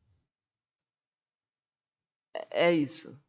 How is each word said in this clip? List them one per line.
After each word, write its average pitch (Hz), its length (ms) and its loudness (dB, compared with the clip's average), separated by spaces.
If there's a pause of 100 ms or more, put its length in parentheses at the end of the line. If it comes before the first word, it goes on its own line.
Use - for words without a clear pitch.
(2250)
é, - 340 0
é 175 40 4
isso, 143 420 -2 (140)